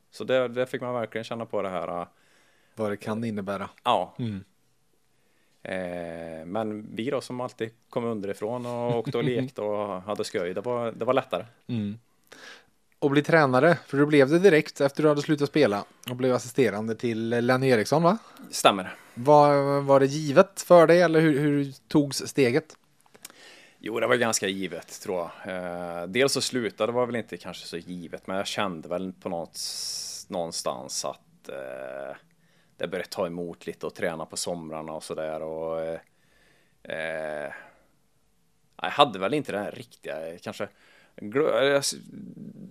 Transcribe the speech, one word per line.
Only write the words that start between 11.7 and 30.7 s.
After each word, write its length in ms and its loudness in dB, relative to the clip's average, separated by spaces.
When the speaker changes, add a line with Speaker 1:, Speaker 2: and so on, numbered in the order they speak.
Speaker 2:
Och 120 2
bli 120 4
tränare, 640 6
för 120 -4
du 80 6
blev 220 8
det 100 4
direkt 420 6
efter 220 0
du 60 6
hade 140 4
slutat 260 0
spela 360 4
och 60 -8
blev 180 2
assisterande 600 0
till 340 -4
Lenny 420 2
Eriksson, 320 4
va? 160 4
Speaker 1:
Stämmer. 440 2
Speaker 2:
Var, 680 4
var 200 6
det 60 4
givet 560 2
för 240 10
dig, 160 8
eller 180 4
hur, 200 6
hur 320 0
togs 380 2
steget? 500 2
Speaker 1:
Jo, 220 -6
det 60 2
var 100 6
ganska 320 2
givet, 540 -6
tror 280 -4
jag. 120 -8
Eh, 500 -8
dels 260 2
så 80 -2
slutade 520 -2
var 140 0
väl 100 -6
inte 200 -8
kanske 300 -14
så 100 -10
givet, 500 -12
men 100 -4
jag 100 -2
kände 420 -4
väl 320 -4
på 80 -8
något 260 -8
s-, 760 -10
någonstans 760 -6